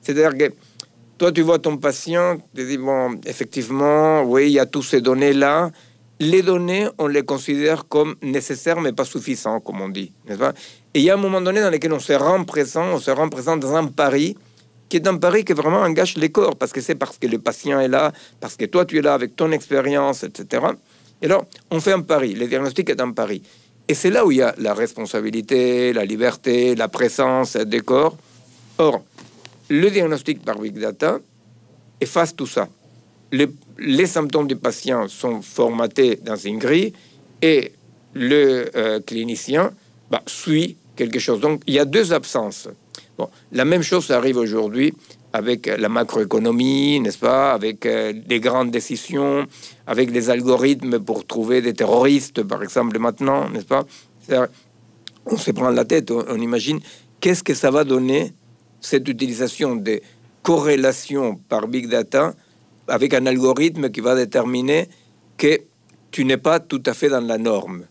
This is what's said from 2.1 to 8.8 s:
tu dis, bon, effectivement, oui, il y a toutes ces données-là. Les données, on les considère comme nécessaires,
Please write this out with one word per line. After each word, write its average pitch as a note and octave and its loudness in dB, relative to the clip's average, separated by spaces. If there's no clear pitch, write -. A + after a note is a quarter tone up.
tu B2+ -6
dis, C3+ -4
bon, B2+ -2
effectivement, C#3+ 0
oui, B2+ 4
il D3 4
y C#3 4
a B2+ 2
toutes C3+ -6
ces C3 2
données-là. C#3 2
Les E3+ 4
données, F3+ 0
on D3+ 0
les C#3+ 0
considère C#3+ -2
comme D3+ 2
nécessaires, C#3+ -2